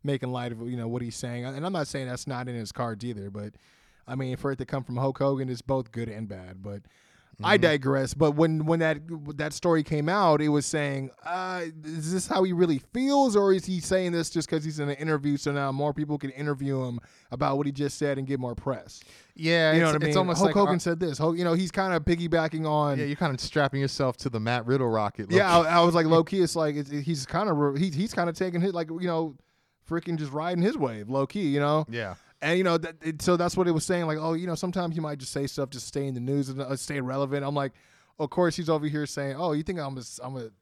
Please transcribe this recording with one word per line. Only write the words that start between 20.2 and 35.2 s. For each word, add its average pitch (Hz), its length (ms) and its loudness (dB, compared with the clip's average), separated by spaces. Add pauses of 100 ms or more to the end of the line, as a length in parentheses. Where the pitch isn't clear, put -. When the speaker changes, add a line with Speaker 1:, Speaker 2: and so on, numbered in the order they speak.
Speaker 1:
Hulk 190 80 6
Speaker 2:
like, 160 80 2
Speaker 1:
Hogan 185 220 4
Speaker 2:
uh, - 20 0
Speaker 1:
said 170 200 -2
this. 156 200 -2
Hulk, 165 180 2
you 180 80 0
know, 170 80 2
he's 175 180 0
kinda 185 300 0
piggybacking 160 680 0
on 147 320 2
Speaker 2:
Yeah, 147 60 0
you're 143 120 -2
kinda 151 220 -2
strapping 139 440 0
yourself 131 360 0
to 135 120 -4
the 113 100 -4
Matt 120 240 0
Riddle 127 240 2
rocket, 107 420 0
Speaker 1:
Yeah, 185 280 6
Speaker 2:
low-key. 160 100 6
Speaker 1:
I, 170 120 6
I 170 40 8
was 170 100 6
like, 165 120 6
low-key, 165 340 4
it's 170 160 2
like, 151 200 0
it's, 143 140 -4
he's 143 360 -4
kinda 190 260 -2
re-, 147 260 2
he, 185 120 2
he's 175 240 -2
kinda 175 180 0
taking 175 300 -2
hit, 190 100 0
like, 170 160 -4
you 165 200 -6
know, 160 280 -2 (500)
freaking 170 300 -2
just 147 160 -4
riding 170 300 0
his 247 160 2
wave, 113 320 -4
low-key, 139 380 0
you 143 120 2
know? 151 300 2
Speaker 2:
Yeah. 107 240 -6 (280)
Speaker 1:
And, 165 160 2
you 185 60 2
know, 170 120 4
that, 165 240 -4
it, 160 220 -6
so 180 160 4
that's 170 180 0
what 180 100 2
it 175 40 2
was 160 160 0
saying, 175 200 0
like, 156 140 -2
oh, 165 140 -2
you 175 120 -4
know, 170 80 -4
sometimes 175 400 -4
you 165 60 -4
might 147 180 -6
just 131 140 -12